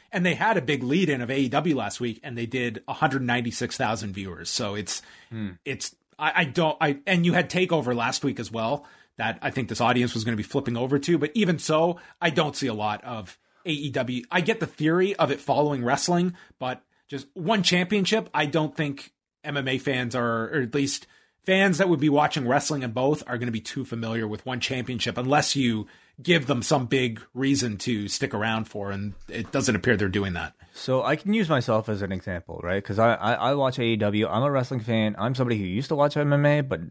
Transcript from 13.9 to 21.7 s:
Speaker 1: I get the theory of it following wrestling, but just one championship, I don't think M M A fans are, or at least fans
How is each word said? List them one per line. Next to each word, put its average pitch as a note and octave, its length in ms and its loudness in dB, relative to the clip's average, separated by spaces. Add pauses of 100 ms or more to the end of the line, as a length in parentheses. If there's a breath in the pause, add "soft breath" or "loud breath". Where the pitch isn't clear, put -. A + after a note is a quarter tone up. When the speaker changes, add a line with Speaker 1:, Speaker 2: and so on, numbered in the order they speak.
Speaker 1:
I F3+ 100 4
get A3 180 0
the D#3 80 -2
theory F3 480 2
of D3 160 2
it B2 100 -4
following C#3+ 420 0
wrestling, F3 520 0 (240 loud breath)
but B2+ 220 -6 (260)
just C#3 260 -10
one G3 280 0
championship, F#3 720 2
I D3+ 120 2
don't D3+ 300 0
think C#3+ 360 -4 (320)
M D3 140 -4
M C3 100 -2
A C3 100 0
fans B2+ 380 -2
are, A#2 300 0
or C#3+ 160 -2
at A#2 120 -4
least C#3 340 0 (380 soft breath)
fans F#3+ 320 4